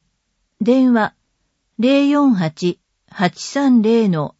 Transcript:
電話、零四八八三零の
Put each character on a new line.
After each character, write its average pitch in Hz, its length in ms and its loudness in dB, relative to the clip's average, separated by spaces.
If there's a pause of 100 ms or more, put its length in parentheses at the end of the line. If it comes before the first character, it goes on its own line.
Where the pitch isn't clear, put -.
(600)
電 254 320 2
話、 220 220 0 (640)
零 277 320 0
四 285 240 2
八 175 480 -4 (260)
八 - 400 -6
三 262 340 0
零 220 280 0
の 156 300 -4